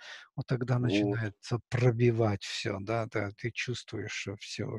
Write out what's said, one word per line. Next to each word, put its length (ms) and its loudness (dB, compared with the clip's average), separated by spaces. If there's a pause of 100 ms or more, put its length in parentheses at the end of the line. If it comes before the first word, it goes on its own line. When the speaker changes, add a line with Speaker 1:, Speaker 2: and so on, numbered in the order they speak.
(340)
Speaker 1:
вот 140 -8
тогда 340 2
Speaker 2:
Вот. 380 2
Speaker 1:
начинается 480 -4
пробивать 760 4
всё, 380 -6
да, 260 -2
да, 300 -4
ты 160 -6
чувствуешь, 600 -8
что 240 -8
всё, 300 -8 (120)